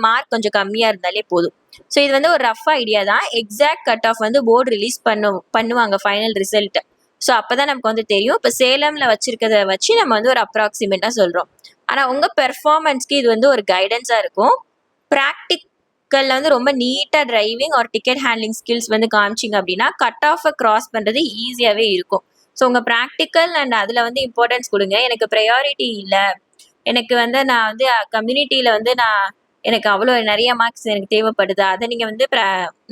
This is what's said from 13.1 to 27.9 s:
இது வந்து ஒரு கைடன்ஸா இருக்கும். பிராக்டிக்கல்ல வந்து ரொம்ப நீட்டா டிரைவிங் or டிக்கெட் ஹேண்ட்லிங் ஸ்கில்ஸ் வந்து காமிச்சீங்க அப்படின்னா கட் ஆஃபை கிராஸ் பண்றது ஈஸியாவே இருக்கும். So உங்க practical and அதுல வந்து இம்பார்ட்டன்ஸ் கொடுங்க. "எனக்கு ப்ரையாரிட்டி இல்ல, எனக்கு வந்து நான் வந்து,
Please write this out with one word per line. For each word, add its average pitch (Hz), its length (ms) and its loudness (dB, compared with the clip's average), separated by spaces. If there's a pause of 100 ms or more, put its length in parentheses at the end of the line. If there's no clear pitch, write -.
இது 240 140 2
வந்து 226 200 4
ஒரு 214 100 -2 (100)
கைடன்ஸா 226 500 0
இருக்கும். 233 320 2 (540)
பிராக்டிக்கல்ல - 1300 -2
வந்து 302 180 0
ரொம்ப 254 140 0 (100)
நீட்டா 277 400 0 (100)
டிரைவிங் 233 480 0
or 233 60 2 (120)
டிக்கெட் 262 280 -2
ஹேண்ட்லிங் 226 340 -2
ஸ்கில்ஸ் 233 360 -6
வந்து 220 200 0
காமிச்சீங்க 208 460 0
அப்படின்னா 185 280 -2 (160)
கட் 226 260 -2
ஆஃபை 320 220 0 (100)
கிராஸ் 226 320 2
பண்றது 220 260 -2 (240)
ஈஸியாவே 233 420 0 (100)
இருக்கும். - 280 -4 (320)
So - 140 0
உங்க 247 200 0
practical 285 580 0 (120)
and 254 220 -2
அதுல 233 260 -2
வந்து 247 180 -6
இம்பார்ட்டன்ஸ் 240 480 -2
கொடுங்க. 196 220 0 (100)
"எனக்கு 226 280 -2
ப்ரையாரிட்டி 254 540 0 (140)
இல்ல, 190 140 -2 (720)
எனக்கு 240 320 0
வந்து 240 180 0 (100)
நான் 226 200 2
வந்து, 226 140 -4 (100)